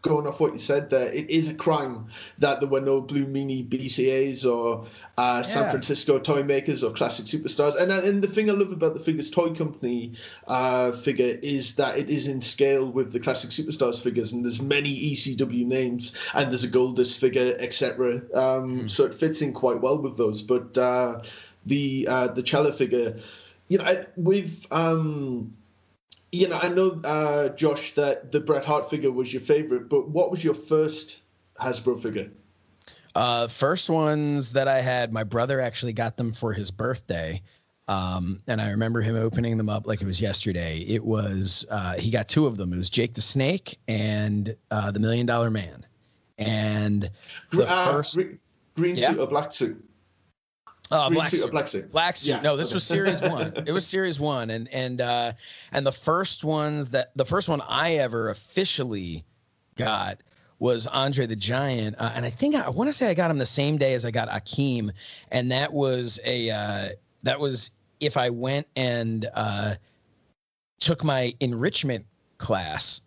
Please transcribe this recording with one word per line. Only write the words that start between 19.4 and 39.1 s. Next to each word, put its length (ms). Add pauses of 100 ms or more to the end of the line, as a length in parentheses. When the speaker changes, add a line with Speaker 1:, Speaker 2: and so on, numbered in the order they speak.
Speaker 1:
in 120
quite 280
well 220
with 160
those. 240
But, 340
uh, 460 (420)
the, 460
uh, 180
the 160
Cella 280
figure, 460 (500)
you 100
know, 60
I, 220 (100)
with, 560
um, 840 (760)
you 180
know, 120
I 80
know, 360
uh, 460
Josh, 420
that 400
the 80
Bret 240
Hart 260
figure 200
was 220
your 80
favorite, 480
but 200
what 220
was 140
your 80
first 720 (360)
Hasbro 440
figure? 280 (840)
Speaker 2:
Uh, 340
first 400
ones 640
that 160
I 140
had, 280
my 140
brother 340
actually 360
got 240
them 140
for 200
his 180
birthday. 720 (480)
Um, 580
and 140
I 100
remember 300
him 160